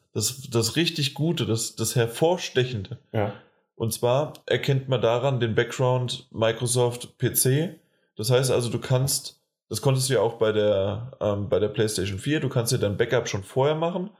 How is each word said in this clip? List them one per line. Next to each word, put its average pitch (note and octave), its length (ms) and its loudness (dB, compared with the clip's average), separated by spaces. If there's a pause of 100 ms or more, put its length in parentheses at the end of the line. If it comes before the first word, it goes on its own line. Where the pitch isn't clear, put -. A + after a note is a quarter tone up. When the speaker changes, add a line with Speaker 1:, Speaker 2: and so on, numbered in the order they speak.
(120)
Speaker 1:
das, B2 360 -4
das A2+ 280 0
richtig D#3 380 -2
Gute, D#3+ 300 -2
das, A2 300 -2
das - 220 -4
Hervorstechende. B2 1000 0 (140)
Speaker 2:
Ja. G#2+ 220 0 (400)
Speaker 1:
Und A2+ 180 -4
zwar C3+ 420 0 (120)
erkennt C3 420 0
man B2 140 0
daran A#2+ 380 2
den A2+ 140 0
Background B2 760 0
Microsoft A#2+ 880 0
P A#2+ 140 0
C. D3 460 0 (360)
Das A2 160 -2
heißt B2+ 220 4
also, A#2+ 180 2
du A2+ 80 -4
kannst, - 640 -2 (260)
das - 140 -6
konntest C3 260 0
du C3+ 60 2
ja G#2+ 60 4
auch A2+ 140 2
bei G#2+ 180 2
der, G#2 680 0
ähm, G2+ 300 0
bei F#2 80 4
der G#2 100 2
PlayStation G2+ 500 -2
vier, D3 220 -2
du C3 80 -2
kannst A#2 240 0
dir A#2+ 60 0
dein G2 180 0
Backup A#2+ 320 0
schon G2 140 -6
vorher C#3 320 0
machen, F3+ 460 -4